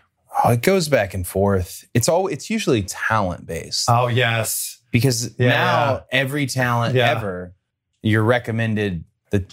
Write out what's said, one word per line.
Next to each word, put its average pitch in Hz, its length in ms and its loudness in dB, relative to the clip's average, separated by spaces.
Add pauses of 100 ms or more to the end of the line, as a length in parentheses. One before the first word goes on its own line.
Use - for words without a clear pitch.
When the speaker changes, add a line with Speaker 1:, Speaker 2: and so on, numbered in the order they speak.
(440)
Speaker 1:
Oh, 113 80 4
it 120 100 0
goes 185 260 2
back 107 240 2
and 92 140 -6
forth. 95 680 0
It's 123 160 2
all, 180 200 2
it's 147 200 -8
usually 175 340 0
talent-based. 92 1080 -4
Speaker 2:
Oh, 120 160 2
yes. 117 720 -2 (100)
Speaker 1:
Because 123 480 0
Speaker 2:
Yeah, 123 120 4
Speaker 1:
now 143 420 2
Speaker 2:
yeah. 123 80 -4 (120)
Speaker 1:
every 135 340 0
talent 120 480 0
Speaker 2:
Yeah. 123 160 4
Speaker 1:
ever, 92 440 -6 (480)
you're 107 220 4
recommended 110 800 0 (260)
the, 104 100 2 (120)